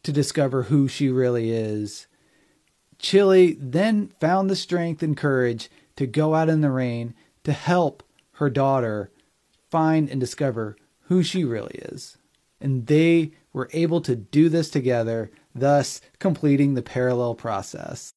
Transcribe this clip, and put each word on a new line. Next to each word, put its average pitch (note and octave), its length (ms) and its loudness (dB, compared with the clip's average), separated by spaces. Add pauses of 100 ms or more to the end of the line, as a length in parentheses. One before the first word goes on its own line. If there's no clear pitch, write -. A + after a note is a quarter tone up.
to D3+ 80 -4
discover C#3 520 0
who C#3+ 220 2
she C3+ 240 -2
really B2 400 0
is, G#2+ 560 -4 (920)
Chili F#3+ 600 6
then G3 600 0
found F#3+ 280 2
the F#3+ 60 0
strength E3+ 480 -4
and D3+ 140 -2
courage B2+ 540 -2 (260)
to C3+ 100 -2
go D#3 300 0
out D#3+ 120 2
in D#3+ 120 2
the C#3+ 100 2
rain A#2+ 440 -4 (280)
to D3+ 100 -2
help E3+ 520 -2 (300)
her D3 140 -2
daughter B2 640 -2 (600)
find D#3+ 380 2
and C3 120 -4
discover A2+ 560 -4 (260)
who F3+ 220 2
she F#3 200 -2
really - 360 -6 (100)
is. - 260 -18 (440)
And C3 260 -4
they D#3+ 460 4 (200)
were C3 200 -8
able E3 300 0
to B2+ 120 -2
do D3 340 2
this D#3+ 220 0
together, A#2 600 -2 (200)
thus C#3 480 0 (200)
completing C#3+ 540 2
the B2 80 -4
parallel B2 520 -2
process. - 840 -10